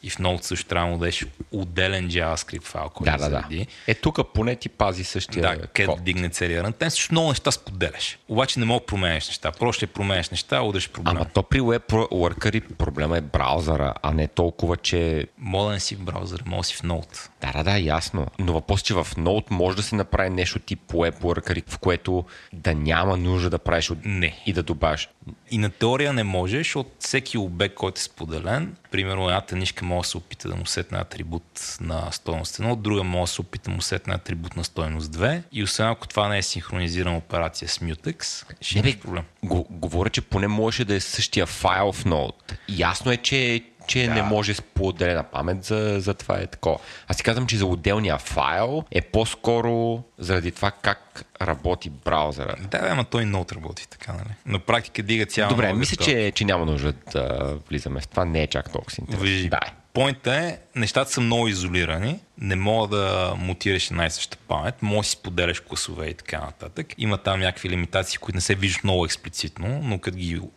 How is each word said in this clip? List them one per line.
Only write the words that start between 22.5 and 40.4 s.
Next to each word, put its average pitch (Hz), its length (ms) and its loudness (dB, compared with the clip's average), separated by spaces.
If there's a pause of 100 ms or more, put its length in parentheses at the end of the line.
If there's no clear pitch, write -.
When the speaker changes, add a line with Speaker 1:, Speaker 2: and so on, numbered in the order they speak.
Speaker 2:
да 85 220 0
няма 82 420 2
нужда 90 340 2
да 85 80 0
правиш 85 320 2
от- 85 140 -2
Speaker 1:
Не. 90 420 -2
Speaker 2:
и 101 60 0
да 87 100 0
добавяш. 80 460 0 (420)
Speaker 1:
И 117 80 0
на 104 120 2
теория 131 420 2
не 117 120 2
може, 95 340 0
защото 151 400 -2
всеки - 400 -2
обект, 95 360 0
който 95 240 -4
е - 40 -4
споделен, 85 720 -4 (140)
примерно 95 340 -2
една 90 160 2
тенишка 92 440 -4
може 90 160 0
да - 80 -4
се - 80 -6
опита - 320 -12
да 90 80 -4
му 87 100 -6
сетне 92 320 -4
атрибут 85 460 -6 (360)
на 82 320 -4
стойност - 460 -4
едно, 113 180 0
друга 104 280 0
може 90 180 0
да 87 120 -2
се - 60 -8
опита - 300 -6
да 92 60 -2
му 90 60 -2
сетне 92 320 -2
атрибут 82 420 -6
на 85 80 -4
стойност 78 480 -4
две, 127 300 0 (100)
и 107 100 -2
освен 107 260 0
ако - 200 -4
това 104 200 2
не 101 100 2
е 95 40 0
синхронизирана 90 720 -2
операция 82 520 -4
с - 100 -4
Mutex, - 640 -6 (160)
ще - 140 -4
Speaker 2:
Не, 104 80 4
бе, 139 60 6
Speaker 1:
имаш 110 120 0
проблем. 85 240 -6 (180)
Speaker 2:
го-, 90 280 0
говоря, 87 400 0
че - 100 0
поне 101 280 2